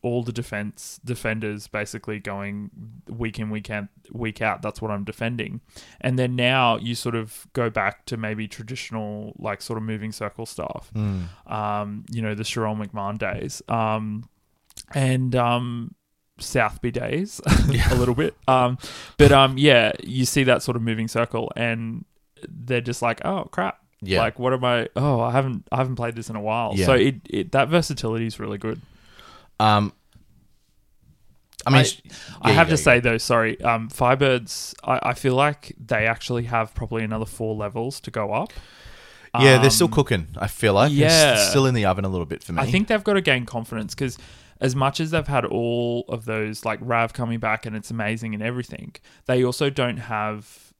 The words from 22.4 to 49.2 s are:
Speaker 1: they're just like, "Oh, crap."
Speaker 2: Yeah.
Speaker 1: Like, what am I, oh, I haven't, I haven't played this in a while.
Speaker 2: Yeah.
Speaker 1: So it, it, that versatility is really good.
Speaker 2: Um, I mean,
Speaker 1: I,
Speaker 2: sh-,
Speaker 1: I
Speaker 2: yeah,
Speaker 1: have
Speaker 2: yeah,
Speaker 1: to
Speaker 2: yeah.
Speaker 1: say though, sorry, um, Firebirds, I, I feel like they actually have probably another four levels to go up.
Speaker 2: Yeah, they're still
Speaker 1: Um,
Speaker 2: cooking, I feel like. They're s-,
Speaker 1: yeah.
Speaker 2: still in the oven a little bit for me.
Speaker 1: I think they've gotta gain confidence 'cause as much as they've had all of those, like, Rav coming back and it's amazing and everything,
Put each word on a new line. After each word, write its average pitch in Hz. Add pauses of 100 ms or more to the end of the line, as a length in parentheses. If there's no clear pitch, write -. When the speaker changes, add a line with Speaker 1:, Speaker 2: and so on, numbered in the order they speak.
Speaker 1:
they're 120
just 120
like, 120
"Oh, 190
crap." - (240)
Speaker 2:
Yeah. 92
Speaker 1:
Like, 113
what 127
am 127
I, 120
oh, 135
I 117
haven't, 131
I 127
haven't 127
played 117
this 113
in 113
a 104
while. 110
Speaker 2:
Yeah. 92
Speaker 1:
So 135
it, 127 (140)
it, -
that 135
versatility 127
is 113
really 104
good. 110 (800)
Speaker 2:
Um, 104 (1700)
I -
mean, 135
Speaker 1:
I, 131
Speaker 2:
sh-, - (400)
Speaker 1:
I -
Speaker 2:
yeah, -
Speaker 1:
have 165
Speaker 2:
yeah, 160
Speaker 1:
to 143
Speaker 2:
yeah. -
Speaker 1:
say 123
though, 117
sorry, 113
um, 113
Firebirds, 127 (100)
I, -
I 123
feel 127
like 143 (100)
they 113
actually 120
have 113
probably 113
another 110
four 110
levels 113
to -
go 104
up. 127 (840)
Speaker 2:
Yeah, 131
they're 135
still 165
Speaker 1:
Um, 113
Speaker 2:
cooking, 107 (100)
I 98
feel 104
like. 120
They're 143
s-, 160 (260)
Speaker 1:
yeah. 101
Speaker 2:
still 135
in 127
the 107
oven 95
a 95
little 90
bit -
for 87
me. 85
Speaker 1:
I -
think 196
they've 214
gotta 202
gain 127
confidence 113
'cause 131 (440)
as 131
much 139
as 160
they've 160
had 131
all 120
of 113
those, 110
like, 107
Rav 117
coming 117
back 110
and 110
it's 107
amazing 113
and 107
everything, 123 (300)